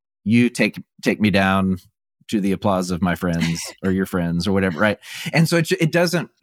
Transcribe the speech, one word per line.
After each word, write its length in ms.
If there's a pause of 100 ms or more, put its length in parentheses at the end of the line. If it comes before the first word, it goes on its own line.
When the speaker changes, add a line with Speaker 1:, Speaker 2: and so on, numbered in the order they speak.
(240)
Speaker 1:
you 260
take, 320 (220)
take 180
me 80
down 480 (520)
to 100
the 140
applause 360
of 120
my 140
friends 460 (120)
Speaker 2:
<laughs> 100
Speaker 1:
or 80
your 140
friends 420
or 40
whatever," 280
right? 180 (360)
And 140
so 100
it, 160
it 180
doesn't, 380 (140)